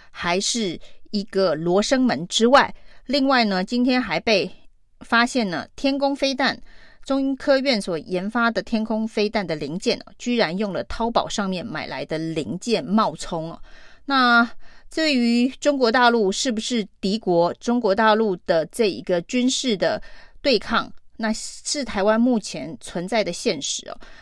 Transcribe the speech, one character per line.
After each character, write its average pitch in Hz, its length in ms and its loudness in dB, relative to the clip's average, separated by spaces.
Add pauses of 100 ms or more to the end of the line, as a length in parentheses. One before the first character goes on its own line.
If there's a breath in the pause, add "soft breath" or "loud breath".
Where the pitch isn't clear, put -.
(120)
还 175 280 -2
是 196 380 -2 (340 soft breath)
一 202 120 -4
个 190 320 0
罗 175 260 2
生 254 200 2
门 175 260 0
之 - 180 2
外， 247 300 6 (300 soft breath)
另 269 220 0
外 247 180 4
呢， 190 180 0
今 247 200 0
天 254 180 4
还 175 180 -2
被 196 320 2 (480)
发 233 260 2
现 233 240 -2
呢， 151 160 -4 (100)
天 277 220 0
宫 277 180 2
飞 269 200 0
弹， 254 260 -2 (440 soft breath)
中 269 300 0
科 269 220 2
院 262 240 2
所 180 160 -4
研 180 320 -4
发 233 220 0
的 208 100 -2
天 220 220 -2
宫 220 240 -2
飞 208 220 -2
弹 208 160 -2
的 165 100 -4
零 151 240 -6
件 226 200 0
哦， - 180 -20
居 240 180 -2
然 180 220 2
用 202 160 -2
了 139 100 -4
淘 - 260 -4
宝 226 180 0
上 196 220 -4
面 180 160 -4
买 151 220 -8
来 139 180 -8
的 160 120 -6
零 160 420 -4
件 208 240 -2
冒 180 320 2
充 165 360 -8
哦。 - 100 -16 (440 soft breath)
那 240 440 4 (440 loud breath)
对 311 220 0
于 240 340 2
中 285 280 0
国 240 140 4
大 247 180 6
陆 226 220 2
是 254 200 -2
不 214 100 -4
是 220 260 -2 (140)
敌 202 160 0
国， 170 380 2
中 240 240 0
国 202 160 2
大 220 200 6
陆 214 200 2 (100)
的 165 220 2
这 220 220 0
一 113 120 -8
个 180 220 0
军 247 260 0
事 254 260 0
的 165 260 0 (400 loud breath)
对 269 160 4
抗， 202 340 -2 (260)
那 220 160 -2
是 - 500 -8
台 196 200 -2
湾 220 160 4
目 240 200 4
前 156 400 -10
存 - 280 -8
在 220 160 0
的 175 100 -4
现 175 280 -2
实 - 280 -8
哦。 - 100 -12 (220 loud breath)